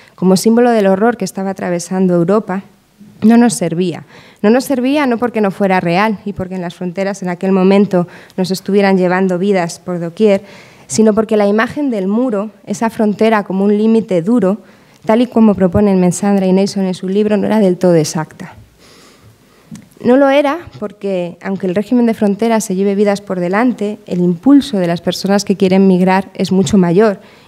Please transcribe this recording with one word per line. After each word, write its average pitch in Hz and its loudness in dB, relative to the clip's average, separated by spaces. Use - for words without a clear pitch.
como 185 2
símbolo 233 2
del 220 2
horror 202 0
que 196 -8
estaba 190 -8
atravesando 185 -2
Europa, 190 0
no 226 6
nos 240 4
servía. 170 -4
No 208 2
nos 247 2
servía 277 -2
no 240 0
porque 226 -4
no 196 0
fuera 185 0
real 185 0
y 202 -8
porque 185 -10
en 185 -8
las 170 -8
fronteras 190 -8
en 180 -6
aquel 190 -2
momento 190 2
nos 180 -2
estuvieran 190 0
llevando 185 0
vidas 180 -2
por 180 -8
doquier, 196 0
sino 220 2
porque 214 0
la 202 2
imagen 240 -2
del 202 -4
muro, 214 -2
esa 220 -4
frontera 214 0
como 190 -2
un 208 2
límite 220 0
duro, 196 0
tal 226 0
y 240 -2
como 226 2
proponen 190 2
Mensandra 190 0
y 185 2
Nelson 196 0
en 185 -2
su 185 -10
libro, 208 0
no 196 -2
era 214 0
del 185 2
todo 180 2
exacta. 156 -4
No 247 4
lo 277 4
era 285 0
porque, 190 -6
aunque 196 -6
el 180 -2
régimen 233 0
de 226 2
fronteras 214 0
se 185 -4
lleve 196 0
vidas 202 0
por 185 -6
delante, 208 -2
el 180 -4
impulso 208 2
de 180 0
las 170 -2
personas 196 -2
que 190 -2
quieren 190 4
migrar 185 2
es 190 -4
mucho 190 0
mayor, 190 2